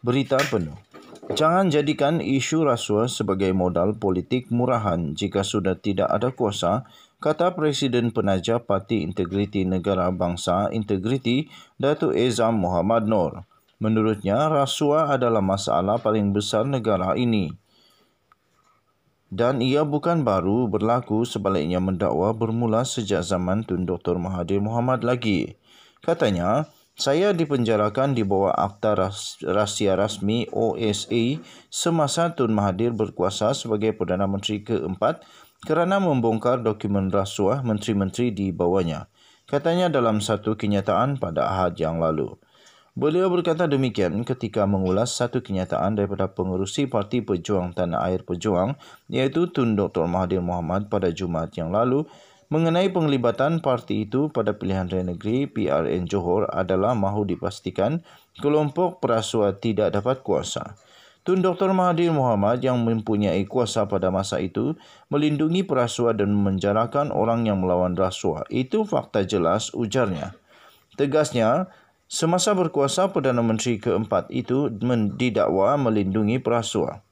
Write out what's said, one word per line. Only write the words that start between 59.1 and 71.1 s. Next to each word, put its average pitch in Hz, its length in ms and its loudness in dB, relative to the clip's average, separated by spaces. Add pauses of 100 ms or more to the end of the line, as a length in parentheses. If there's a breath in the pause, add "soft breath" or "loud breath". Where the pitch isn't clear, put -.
tidak 104 320 0
dapat 101 320 -2
kuasa. - 560 -4 (480 loud breath)
Tun 185 160 2
Doktor 190 320 2
Mahathir 175 400 2
Mohamad 120 480 2
yang 127 240 0
mempunyai 107 640 0
kuasa 113 400 0
pada 92 240 0
masa 95 240 -2
itu 110 400 -2 (320 loud breath)
melindungi 151 560 0
perasuah 123 480 0
dan 101 160 0
memenjarakan 104 800 0
orang 113 400 0
yang 98 80 0
melawan 90 400 0
rasuah. 92 560 -2
Itu 131 320 0
fakta 123 400 -2
jelas, 95 480 0
ujarnya. 101 640 -2 (560 soft breath)
Tegasnya, 143 800 2 (400 loud breath)